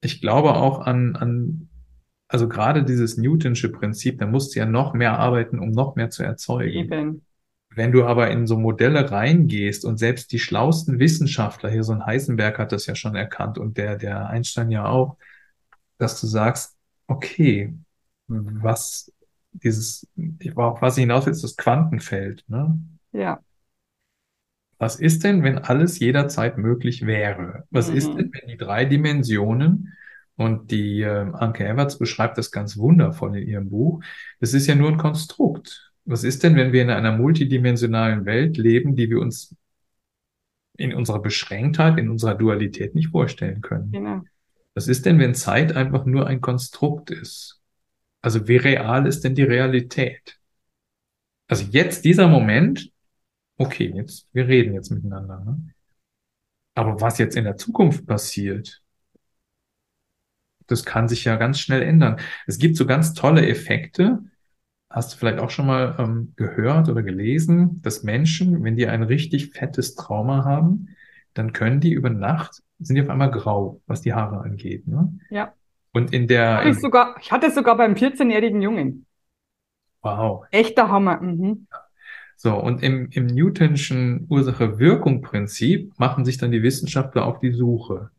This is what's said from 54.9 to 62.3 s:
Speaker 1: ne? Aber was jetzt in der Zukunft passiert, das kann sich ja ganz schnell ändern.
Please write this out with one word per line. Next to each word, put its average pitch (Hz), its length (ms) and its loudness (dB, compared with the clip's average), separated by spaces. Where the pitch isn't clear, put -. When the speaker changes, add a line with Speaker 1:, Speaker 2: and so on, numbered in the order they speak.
Speaker 1:
ne? 156 300 -8
Aber 107 260 -2
was 113 160 0
jetzt 110 180 0
in 113 80 0
der 101 140 -4
Zukunft - 480 2
passiert, 101 760 -6
das - 180 -2
kann 117 220 -2
sich 117 180 -4
ja 113 100 2
ganz 123 240 -2
schnell 131 220 0
ändern. 135 360 4